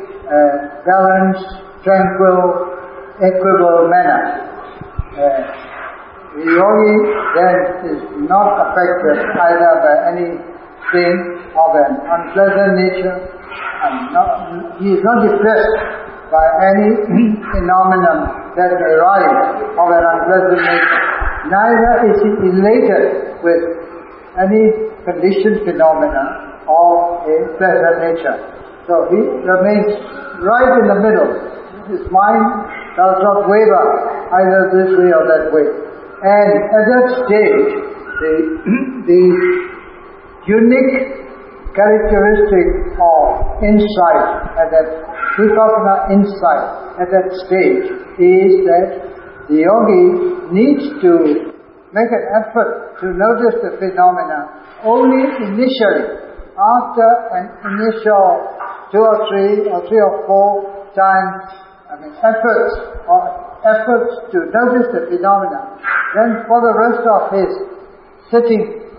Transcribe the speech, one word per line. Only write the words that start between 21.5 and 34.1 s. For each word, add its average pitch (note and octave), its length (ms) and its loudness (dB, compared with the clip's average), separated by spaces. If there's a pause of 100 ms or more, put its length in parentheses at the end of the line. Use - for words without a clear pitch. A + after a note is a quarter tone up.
is G#3 80 2
he G#3 100 2 (220)
elated G3+ 520 2 (360)
with E3+ 220 0 (760)
any G3+ 260 2 (460)
conditioned F#3+ 560 0
phenomena D#3 1040 -2
of E3+ 560 2
a D#3 100 0 (220)
pleasant E3+ 480 2
nature. E3 320 -4 (480)
So E3+ 240 0
he F#3+ 100 2
remains G3+ 800 0 (480)
right B3 320 2
in G#3+ 80 4
the G3 160 2
middle. A3 300 2 (580)
His F3+ 240 -6
mind G#3+ 320 2 (480)
does F#3 320 2
not G3+ 240 0
waver G3+ 360 4 (440)